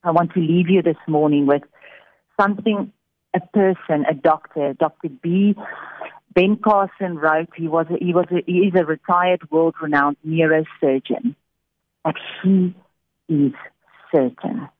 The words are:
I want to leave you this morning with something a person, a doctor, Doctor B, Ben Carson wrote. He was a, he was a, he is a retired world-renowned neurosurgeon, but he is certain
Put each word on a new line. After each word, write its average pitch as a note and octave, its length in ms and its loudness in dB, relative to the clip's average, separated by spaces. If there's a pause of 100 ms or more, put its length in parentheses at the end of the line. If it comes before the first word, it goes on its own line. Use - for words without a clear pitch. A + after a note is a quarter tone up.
I E3+ 80 -2
want E3+ 220 0
to F#3 80 -2
leave E3+ 280 2
you F#3 140 4
this D#3+ 240 -2
morning D3+ 400 2
with C#3+ 160 2 (760)
something G3+ 540 -2 (420)
a F3+ 60 -2
person, F3+ 680 0
a D#3+ 80 0
doctor, D3 600 -2
Doctor D#3+ 340 -4
B, F#3+ 480 0 (800)
Ben F#3+ 220 2
Carson G3 640 -2
wrote. D#3 380 0
He E3 120 -6
was D#3+ 220 0
a, E3+ 140 -4
he F3 80 0
was E3+ 180 2
a, F3 160 -2
he F3+ 200 2
is F3+ 80 -2
a F3 100 2
retired F3+ 680 -2
world-renowned D3 680 0 (100)
neurosurgeon, D#3 1080 0 (680)
but D#3+ 140 -4 (260)
he F#3 320 2 (540)
is C#3+ 240 2 (600)
certain C3+ 560 -2 (120)